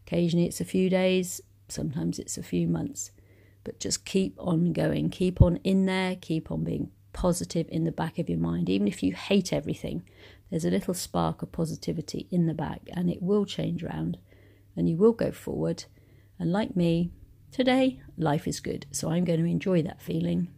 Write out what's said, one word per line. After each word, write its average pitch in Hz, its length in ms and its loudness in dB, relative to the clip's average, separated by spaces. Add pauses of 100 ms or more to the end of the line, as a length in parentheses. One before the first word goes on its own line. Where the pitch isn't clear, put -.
Occasionally 170 460 2
it's - 140 -4
a 175 40 -2
few 185 260 2
days, 185 500 2 (280)
sometimes 165 500 -4
it's - 180 -8
a 180 60 -10
few 175 240 0
months. - 460 -4 (500)
But - 160 -12
just - 260 -4
keep - 340 0
on 170 340 2
going, 156 380 0
keep 180 320 2
on 175 160 8
in 190 280 4
there, 185 300 0
keep 160 340 -4
on 160 140 -2
being - 260 -4 (220)
positive 170 560 0
in 165 160 -2
the 165 80 0
back 160 260 -4
of 160 100 -2
your 170 100 0
mind. 170 300 0
Even 202 200 2
if - 140 -4
you 185 100 2
hate 190 400 0
everything, 156 500 -4 (460)
there's 165 160 -4
a 175 60 2
little 190 240 0
spark 170 480 -2
of - 100 -12
positivity 160 800 -6
in 175 160 2
the 156 80 0
back, 156 400 -6
and 175 160 0
it - 120 -6
will 202 220 2
change 170 400 -4
around 160 340 -4 (560)
and 175 140 2
you 165 80 2
will 220 160 6
go - 180 0
forward. - 540 -6 (540)
And 170 120 -2
like 202 240 -2
me, 170 380 2 (400)
today, 262 480 2 (160)
life 156 320 0
is 147 100 -4
good. - 320 -6
So - 200 -4
I'm 175 140 2
going 165 160 2
to 170 100 2
enjoy 170 320 2
that - 180 -6
feeling 170 580 -2